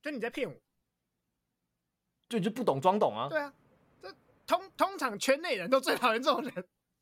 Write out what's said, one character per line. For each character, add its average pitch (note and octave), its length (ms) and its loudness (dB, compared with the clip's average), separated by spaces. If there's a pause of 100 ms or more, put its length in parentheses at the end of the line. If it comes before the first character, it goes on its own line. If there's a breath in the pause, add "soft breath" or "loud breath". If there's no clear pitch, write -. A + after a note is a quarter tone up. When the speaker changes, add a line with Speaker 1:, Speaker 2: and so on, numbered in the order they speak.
Speaker 1:
就 D4+ 100 -10
你 C#4 80 -8
在 A#3 100 -4
骗 A#3 240 -6
我。 - 80 -20 (1700)
Speaker 2:
就 A#3 120 -2
你 E3+ 40 0
就 G#3 60 2
不 A#3 140 -6
懂 C3+ 180 2
装 F#3 160 4
懂 D3+ 180 2
啊。 A#2+ 140 -4
Speaker 1:
对 D#4 100 -2
啊， C#4+ 140 -10 (480)
这 G#4 100 -16 (360)
通-， E4+ 120 2 (160)
通 F#4 220 0
常 B3 220 -4
圈 C4+ 220 2
内 E4 140 -2
人 F3+ 140 -4
都 C4 100 6
最 C4 160 0
讨 A#3+ 160 2
厌 A3+ 100 0
这 C#4 100 2
种 B3+ 100 2
人。 G#3 260 -8 (340)